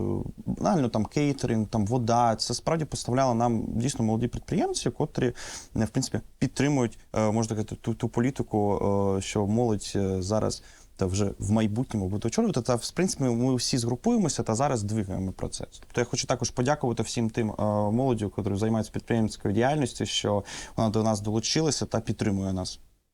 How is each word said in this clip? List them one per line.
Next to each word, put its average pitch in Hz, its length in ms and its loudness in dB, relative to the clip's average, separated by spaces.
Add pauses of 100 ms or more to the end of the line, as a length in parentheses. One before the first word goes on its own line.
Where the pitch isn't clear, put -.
(460)
банально, 165 440 2
там 110 160 0
кейтеринг, 127 640 0
там 107 180 0
вода, 117 500 4
це - 180 -4
справді 151 320 -2
поставляли 127 500 0
нам 113 320 2
дійсно 117 380 -2
молоді 110 220 2
підприємці, 294 600 -2
котрі, 127 440 -2 (420)
е, 110 100 2
в - 40 -8
принципі, - 300 -2 (200)
підтримують, 131 600 2 (140)
е, 107 180 2
можна 110 240 0
сказати, 107 200 -4
ту, - 180 -4
ту 113 160 -2
політику, 107 720 0 (360)
е, 98 40 0
що 104 260 0
молодь, 110 480 0
е, 95 260 0
зараз 101 420 0 (340)
та 95 80 0
вже 95 340 0
в 101 120 0
майбутньому 110 560 0
буде 101 200 -2
очолювати. 190 340 2
Та, 120 140 2
в - 160 -6
принципі, 180 320 -2
ми 127 320 2
всі 123 220 0
згрупуємося 131 640 0
та 110 120 0
зараз 131 280 0
двигаємо 95 480 -2
процес. - 360 -8 (120)
Тобто - 220 -4
я 120 40 2
хочу - 220 -4
також 123 220 0
подякувати 127 540 0
всім 113 260 -2
тим, 110 220 0
е, - 120 -4 (280)
молоді, 120 340 2
котрі 98 300 -2
займаються 110 380 0
підприємницькою 110 600 0
діяльністю, 123 520 0
що 101 380 0 (340)
вона 113 120 4
до 107 140 2
нас 110 180 2
долучилася 113 640 0
та 110 140 -2
підтримує 98 540 0
нас. 92 260 -6 (340)